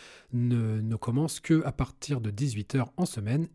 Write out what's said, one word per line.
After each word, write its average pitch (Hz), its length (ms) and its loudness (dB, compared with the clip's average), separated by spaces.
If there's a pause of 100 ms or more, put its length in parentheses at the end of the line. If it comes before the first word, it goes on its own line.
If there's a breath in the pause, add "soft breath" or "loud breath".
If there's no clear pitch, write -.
(340 loud breath)
ne, 120 480 2
ne 110 140 0
commencent 139 460 0
que 160 240 4
à 135 60 -2
partir - 500 -4
de 110 100 -2
dix-huit 107 440 -2
heures 123 220 0
en 180 80 2
semaine 123 500 0